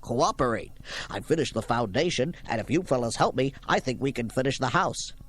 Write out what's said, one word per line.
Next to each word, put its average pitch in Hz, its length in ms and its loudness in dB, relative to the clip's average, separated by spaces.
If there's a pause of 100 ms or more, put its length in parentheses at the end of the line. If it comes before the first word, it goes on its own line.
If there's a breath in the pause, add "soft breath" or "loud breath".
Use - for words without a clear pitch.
cooperate. 127 680 0 (380 loud breath)
I 202 100 -6
finished 156 340 0
the 110 80 0
foundation, 123 720 0 (120)
and 113 140 0
if 98 80 -6
you 160 140 2
fellas 123 320 0
help 151 200 4
me, 131 180 2 (140)
I 180 120 4
think 127 220 -2
we 139 100 0
can 123 180 -2
finish 131 280 0
the 131 120 0
house. 165 440 0 (160)